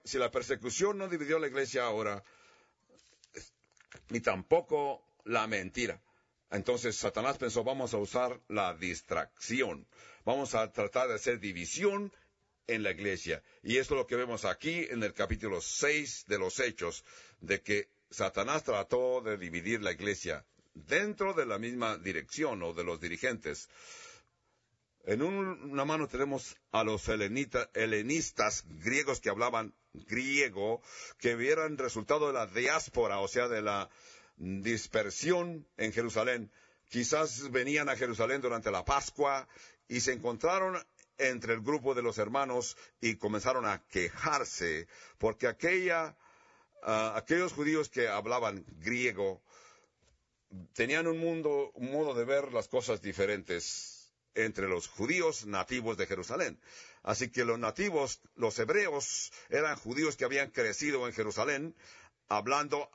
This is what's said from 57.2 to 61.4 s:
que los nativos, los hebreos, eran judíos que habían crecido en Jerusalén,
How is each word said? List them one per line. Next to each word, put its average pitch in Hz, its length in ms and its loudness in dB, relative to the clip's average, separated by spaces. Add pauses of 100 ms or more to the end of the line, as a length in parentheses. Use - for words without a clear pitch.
que 120 160 2
los 117 120 2
nativos, 139 640 0 (160)
los 113 240 2
hebreos, 151 720 0 (160)
eran 147 300 2
judíos 139 400 -2
que 131 80 0
habían 135 260 0
crecido 123 560 0
en 117 60 -6
Jerusalén, 131 600 0 (540)